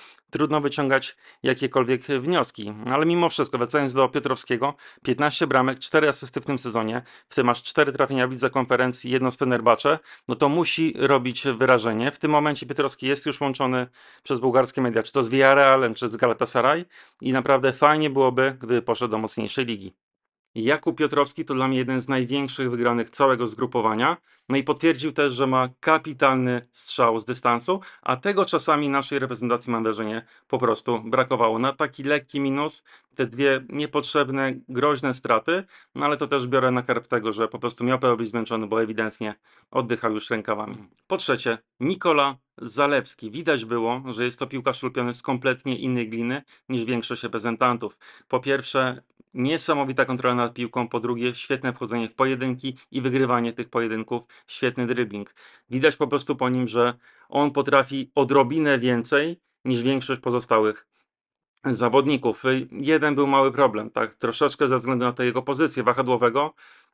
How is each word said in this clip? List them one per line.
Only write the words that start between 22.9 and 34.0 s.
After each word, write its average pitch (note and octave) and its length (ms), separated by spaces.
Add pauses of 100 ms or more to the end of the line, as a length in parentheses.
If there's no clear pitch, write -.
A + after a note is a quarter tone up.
całego B2+ 360
zgrupowania. A2+ 720 (320)
No C3 80
i C3+ 80
potwierdził D3+ 480
też, C#3+ 200
że C3 140
ma C3 220 (120)
kapitalny C3 880
strzał A#2 480
z G#2+ 60
dystansu, B2+ 560 (220)
a B2+ 140
tego G3 280
czasami D3+ 440
naszej C#3 300
reprezentacji, A#2+ 540
mam A2+ 100
wrażenie, A2 440 (220)
po C3 100
prostu A2+ 460
brakowało. A#2 540
Na C3 140
taki C#3+ 300
lekki C#3+ 380
minus, C#3 440 (300)
te C3 120
dwie C3 420
niepotrzebne, C#3 840 (160)